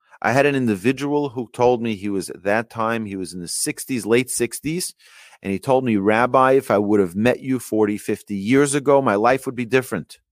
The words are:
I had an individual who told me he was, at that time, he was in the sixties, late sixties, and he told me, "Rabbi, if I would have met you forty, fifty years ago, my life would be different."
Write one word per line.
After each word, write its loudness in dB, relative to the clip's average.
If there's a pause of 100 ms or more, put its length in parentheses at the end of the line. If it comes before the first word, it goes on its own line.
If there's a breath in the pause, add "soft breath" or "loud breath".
(200 soft breath)
I 0
had 4
an 2
individual -2
who -8
told 2
me -4
he -8
was, -4
at -16
that -2
time, -4
he -8
was -8
in -12
the -12
sixties, -6
late 2
sixties, -6 (480 loud breath)
and -4
he -6
told 2
me, 0
"Rabbi, 4
if 2
I 6
would 2
have 0
met 2
you -4
forty, 0
fifty -8
years 2
ago, 4
my 2
life 2
would -6
be -6
different." -4 (140)